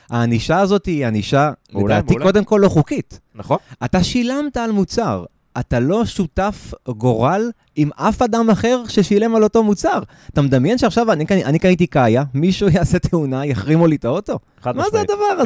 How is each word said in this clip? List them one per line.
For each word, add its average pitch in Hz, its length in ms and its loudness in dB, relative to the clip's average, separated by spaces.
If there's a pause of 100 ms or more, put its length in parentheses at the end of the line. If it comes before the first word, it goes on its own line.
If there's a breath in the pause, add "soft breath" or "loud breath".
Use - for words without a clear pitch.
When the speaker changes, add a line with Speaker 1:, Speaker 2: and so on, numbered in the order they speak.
(100)
Speaker 1:
הענישה 120 500 0
הזאת 196 260 0
היא 147 200 -2
ענישה, 135 440 0 (220)
Speaker 2:
מעולה, 101 260 0
Speaker 1:
לדעתי, 135 160 2
Speaker 2:
מעולה. 151 120 -2
Speaker 1:
קודם 196 180 2
כל 214 180 2
לא 196 60 6
חוקית. - 520 -2 (140)
Speaker 2:
נכון. 117 220 -4 (280 loud breath)
Speaker 1:
אתה 180 200 0
שילמת 254 520 -2
על 233 160 -4
מוצר, 180 520 -2 (360)
אתה 123 200 -2
לא 185 240 0
שותף 190 680 -6 (160)
גורל 127 600 0 (260)
עם 147 200 0
אף 208 260 0
אדם 226 280 2
אחר 240 380 0
ששילם 208 480 2
על 220 80 4
אותו 226 180 2
מוצר. 214 360 0 (340 loud breath)
אתה 147 100 0
מדמיין 139 360 2
שעכשיו 233 340 2
אני, 151 180 -2
אני, 190 140 2
אני 147 140 2
קניתי 180 280 2
קאיה, 123 380 2 (100)
מישהו 185 340 0
יעשה 170 300 2
תאונה, 143 480 -2
יחרימו 147 400 2
לי 156 100 2
את - 80 -6
האוטו? 170 340 -4 (220)
Speaker 2:
חד 127 160 -4
Speaker 1:
מה 277 60 -2
זה 392 60 0
Speaker 2:
משמעית. 427 220 -2
Speaker 1:
הדבר 415 140 -2 (220)